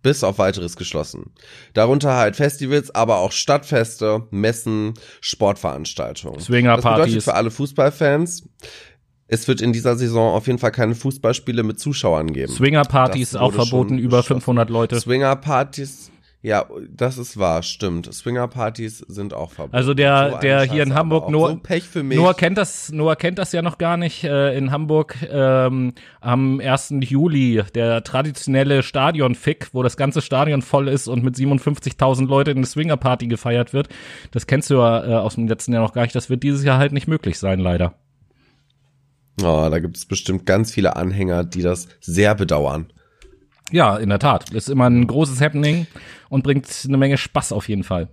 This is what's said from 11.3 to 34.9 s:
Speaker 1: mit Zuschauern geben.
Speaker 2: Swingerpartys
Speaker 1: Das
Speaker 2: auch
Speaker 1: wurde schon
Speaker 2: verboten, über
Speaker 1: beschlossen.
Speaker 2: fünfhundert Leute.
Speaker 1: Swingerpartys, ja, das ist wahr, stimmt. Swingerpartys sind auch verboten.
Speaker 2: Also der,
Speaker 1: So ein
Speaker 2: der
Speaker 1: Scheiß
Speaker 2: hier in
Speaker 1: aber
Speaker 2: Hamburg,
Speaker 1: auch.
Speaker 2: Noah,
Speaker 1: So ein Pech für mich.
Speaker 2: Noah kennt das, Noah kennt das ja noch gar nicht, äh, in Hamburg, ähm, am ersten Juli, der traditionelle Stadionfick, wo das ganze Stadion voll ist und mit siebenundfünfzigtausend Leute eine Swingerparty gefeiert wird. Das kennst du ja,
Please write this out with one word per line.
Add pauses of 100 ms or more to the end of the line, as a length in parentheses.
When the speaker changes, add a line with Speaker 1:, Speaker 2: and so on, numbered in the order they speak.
Speaker 1:
mit
Zuschauern
geben.
Speaker 2:
Swingerpartys
Speaker 1:
Das
Speaker 2:
auch
Speaker 1:
wurde
schon
Speaker 2:
verboten,
über
Speaker 1:
beschlossen.
Speaker 2:
fünfhundert
Leute.
Speaker 1:
Swingerpartys, (300)
ja, (240)
das
ist
wahr,
stimmt.
Swingerpartys
sind
auch
verboten.
Speaker 2:
Also
der,
Speaker 1:
So
ein
Speaker 2:
der
Speaker 1:
Scheiß
Speaker 2:
hier
in
Speaker 1:
aber
Speaker 2:
Hamburg,
Speaker 1:
auch.
Speaker 2:
Noah,
Speaker 1:
So
ein
Pech
für
mich.
Speaker 2:
Noah
kennt
das,
Noah
kennt
das
ja
noch
gar
nicht,
äh,
in
Hamburg, (120)
ähm, (260)
am
ersten
Juli, (100)
der
traditionelle
Stadionfick,
wo
das
ganze
Stadion
voll
ist
und
mit
siebenundfünfzigtausend
Leute
eine
Swingerparty
gefeiert
wird. (420)
Das
kennst
du
ja,